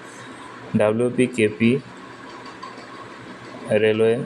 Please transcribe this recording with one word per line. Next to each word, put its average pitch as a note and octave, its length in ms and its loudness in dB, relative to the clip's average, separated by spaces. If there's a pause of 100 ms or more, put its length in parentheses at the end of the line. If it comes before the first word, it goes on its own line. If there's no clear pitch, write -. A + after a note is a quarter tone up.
(760)
ডাব্লিউপি, A#2 500 4
কেপি, A2+ 520 4 (1900)
রেলওয়ে, A2 560 4